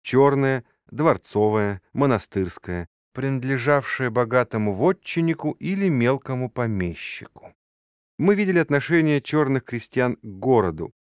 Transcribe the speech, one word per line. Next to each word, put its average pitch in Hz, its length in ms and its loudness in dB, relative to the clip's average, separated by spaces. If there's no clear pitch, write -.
чёрное, 135 640 2
дворцовое, 107 920 0
монастырское, 95 960 -2
принадлежавшее 131 960 -2
богатому 113 640 0
вотчиннику 160 800 -2
или 196 360 -4
мелкому 127 640 0
помещику. - 1040 -6
Мы 196 180 4
видели 190 240 2
отношение 151 640 2
чёрных 135 420 0
крестьян 123 540 -2
к - 80 -20
городу, 101 680 0